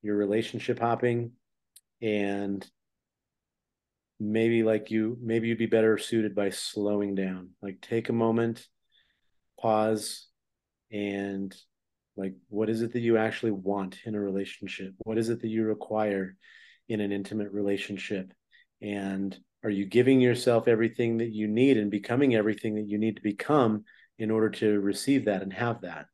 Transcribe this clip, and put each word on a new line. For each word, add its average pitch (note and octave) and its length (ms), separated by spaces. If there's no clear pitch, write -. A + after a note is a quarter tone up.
You're G#2 160
relationship G#2+ 640
hopping, A#2+ 540
and G2+ 640
maybe, A2+ 440
like, A2 280
you, A2 300
maybe A2+ 260
you'd A#2 100
be A#2 80
better A2 320
suited G#2+ 380
by G2+ 140
slowing G2+ 680
down. F#2 360
Like, G2 200
take A2+ 280
a A#2+ 40
moment, A#2 540
pause, A2 680
and, G2 640
like, F#2+ 200
what G#2+ 200
is A2+ 120
it A#2 120
that B2 60
you A#2 180
actually A2 340
want F#2+ 540
in A2 100
a G#2 40
relationship? F#2+ 760
What A2 140
is A2+ 120
it A#2 120
that A#2 60
you A2 160
require G#2+ 720
in G#2+ 140
an G2+ 100
intimate G2+ 400
relationship? G2 840
And G2 560
are A2+ 60
you G2+ 160
giving B2 360
yourself A#2+ 460
everything A2+ 500
that A2+ 140
you G#2+ 160
need B2 300
and G#2 120
becoming A#2 460
everything G#2+ 400
that G#2+ 120
you G#2 100
need G#2+ 180
to - 60
become A2 640
in A2 140
order A2 180
to G#2 300
receive G2+ 460
that G2 160
and G2 120
have A#2 280
that E2 320